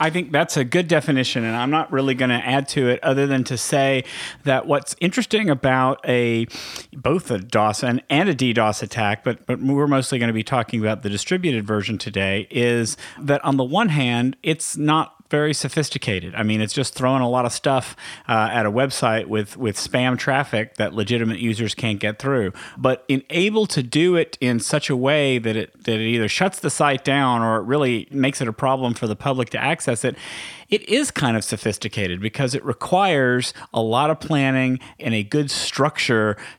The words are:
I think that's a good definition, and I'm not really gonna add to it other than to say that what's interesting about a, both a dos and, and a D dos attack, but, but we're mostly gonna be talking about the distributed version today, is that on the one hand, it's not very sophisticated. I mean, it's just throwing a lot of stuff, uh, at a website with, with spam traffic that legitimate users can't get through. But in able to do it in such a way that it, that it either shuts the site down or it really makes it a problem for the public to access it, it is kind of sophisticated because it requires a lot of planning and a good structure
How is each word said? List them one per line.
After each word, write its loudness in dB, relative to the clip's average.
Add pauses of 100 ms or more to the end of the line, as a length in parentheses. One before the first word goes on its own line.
I 0
think -4
that's 0
a 2
good 0
definition, 0
and -2
I'm -2
not 0
really 0
gonna 0
add 0
to 0
it 0
other 2
than 0
to -4
say 2 (400)
that 0
what's -2
interesting 0
about 2
a, 2 (440)
both -2
a -2
dos 0
and, 0
and 2
a 0
D 2
dos 2
attack, -2
but, -4
but -4
we're 2
mostly 0
gonna 2
be 0
talking -2
about -2
the -2
distributed -2
version -2
today, -2
is 0 (240)
that 0
on 2
the 2
one 2
hand, 2
it's -2
not 0 (160)
very 2
sophisticated. -4
I -4
mean, 2
it's -2
just -2
throwing 2
a 0
lot 2
of -4
stuff, -2 (320)
uh, 2
at 2
a 0
website 0
with, -4
with -4
spam 0
traffic -2
that -2
legitimate 0
users -2
can't -2
get -2
through. 0 (240)
But 2
in 0
able 2
to 0
do 2
it 0
in 2
such -2
a 0
way 2
that -2
it, -8
that 0
it 0
either 2
shuts 0
the -2
site 2
down 2
or 2
it 0
really 0
makes 0
it 0
a -4
problem 0
for -4
the -2
public -2
to -6
access -2
it, -2 (560)
it -2
is 2
kind 2
of 0
sophisticated -4
because -2
it -6
requires 2 (180)
a 0
lot 2
of -2
planning 0 (180)
and -2
a 2
good 0
structure 0 (220)